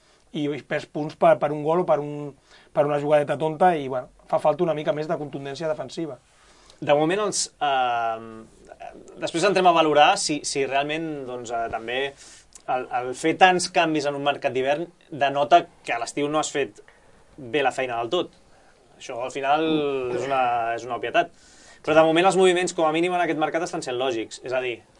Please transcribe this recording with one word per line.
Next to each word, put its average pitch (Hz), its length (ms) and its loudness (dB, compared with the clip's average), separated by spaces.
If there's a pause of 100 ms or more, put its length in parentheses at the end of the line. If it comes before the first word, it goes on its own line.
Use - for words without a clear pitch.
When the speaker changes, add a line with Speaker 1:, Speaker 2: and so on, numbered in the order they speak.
(340)
Speaker 1:
I, 147 160 -4
i 151 160 -6
perds 147 240 -4
punts 156 240 -6
per, 160 240 6
per 147 160 -2
un 151 80 -6
gol 165 220 2
o - 20 -8
per 151 160 2
un, 147 300 -10 (420)
per 156 140 2
una 147 100 0
jugadeta 147 400 2
tonta 156 400 2
i, 139 80 -6
bueno, 127 220 -6 (180)
fa 160 160 0
falta 156 240 2
una 156 80 0
mica 156 180 -4
més 151 140 -4
de 165 100 -4
contundència 139 540 -8
defensiva. 147 480 -8 (640)
Speaker 2:
De 143 180 4
moment, 170 300 0
els, - 160 -4 (180)
ehm, 117 680 -2 (880)
després 165 260 -4
entrem 185 240 4
a - 60 6
valorar 156 420 6
si, - 240 -4
si 139 240 -2
realment, 147 400 -2 (220)
doncs, 123 260 -8
eh, 117 160 -2
també 113 280 -6 (680)
el, 127 200 -4 (120)
el 123 160 -4
fer 160 240 0
tants 180 320 6
canvis 156 400 0
en 143 80 -6
un 143 80 -6
mercat 139 280 -2
d'hivern 143 340 -2 (220)
denota 143 560 2 (180)
que 135 100 -4
a 117 80 -4
l'estiu 143 260 -4
no 151 120 0
has 147 100 -4
fet 135 300 -4 (560)
bé 139 260 -2
la 127 100 2
feina 127 280 -4
del 117 100 -4
tot. 175 240 -2 (640)
Això, 123 260 -12
al 131 100 -8
final, 143 300 2 (500)
és 120 100 -2
una, 135 180 0 (340)
és 113 100 -8
una 123 100 -6
obvietat. 120 360 -2 (520)
Però, 156 140 4
de 160 80 8
moment, 165 180 4
els 185 160 4
moviments, 180 320 4
com 165 160 0
a 156 60 0
mínim 170 180 0
en 180 80 0
aquest 160 220 -2
mercat, 160 240 -2
estan 165 180 -8
sent 123 160 -6
lògics. 117 460 -4
És 123 100 -6
a 127 80 0
dir, 120 140 -6 (220)